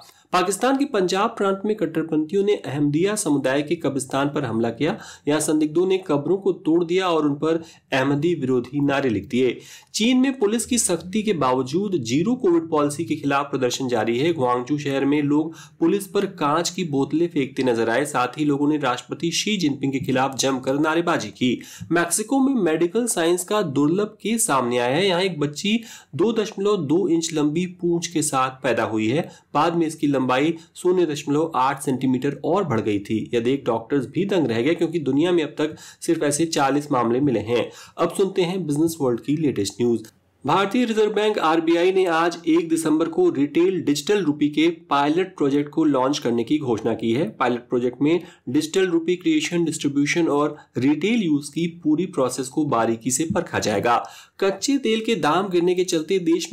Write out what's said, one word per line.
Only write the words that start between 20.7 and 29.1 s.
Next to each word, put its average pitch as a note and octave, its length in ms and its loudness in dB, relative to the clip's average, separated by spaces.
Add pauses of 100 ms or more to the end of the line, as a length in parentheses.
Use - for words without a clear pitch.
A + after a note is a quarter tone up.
नारेबाजी D#3 520 0
की। B2 260 0 (340)
मैक्सिको F#3+ 480 0
में C4+ 140 2 (100)
मेडिकल F3 440 0
साइंस F3 360 0
का G#3 180 0
दुर्लभ E3 600 0
केस A3+ 260 0
सामने B2 300 0
आया B2 180 2
है। F#3+ 120 2
यहाँ F3 140 2
एक F3 180 -2
बच्ची E3+ 400 -2 (360)
दो F#3+ 180 2
दशमलव G#3 440 0
दो E3+ 300 0
इंच E3 260 0
लंबी D#3 320 0 (160)
पूंछ E3+ 260 0
के D#3 140 -2
साथ C3 420 -2
पैदा A#2 200 2
हुई A2 240 0
है। C3+ 200 0 (260)